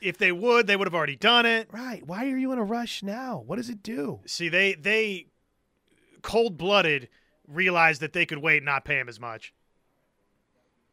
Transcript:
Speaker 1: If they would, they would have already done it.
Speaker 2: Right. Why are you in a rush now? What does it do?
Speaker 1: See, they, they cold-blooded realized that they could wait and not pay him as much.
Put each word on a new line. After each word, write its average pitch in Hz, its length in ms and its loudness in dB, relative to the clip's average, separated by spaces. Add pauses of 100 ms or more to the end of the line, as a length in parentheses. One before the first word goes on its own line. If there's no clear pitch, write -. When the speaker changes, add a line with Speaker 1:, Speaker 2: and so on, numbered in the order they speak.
Speaker 1:
If 180 160 -4
they 185 140 2
would, 226 340 2
they 202 100 2
would 196 120 0
have 170 80 -4
already 147 200 -2
done 233 300 4
it. 226 260 0
Speaker 2:
Right. 233 340 -12
Why 190 260 -6
are 262 60 -4
you 262 140 -2
in 254 60 -4
a 233 60 -2
rush 226 400 -6
now? 208 420 -8
What 156 120 -6
does 240 120 -8
it 220 140 -12
do? 220 420 -6
Speaker 1:
See, 170 240 -4
they, 190 240 4
they 196 540 -2 (960)
cold-blooded 175 840 2 (400)
realized 165 540 2
that 151 120 -8
they 170 120 2
could 151 140 -8
wait 156 180 4
and 139 80 -2
not 139 200 -2
pay 147 140 -2
him 127 80 -6
as 110 120 -16
much. 113 340 -12 (1400)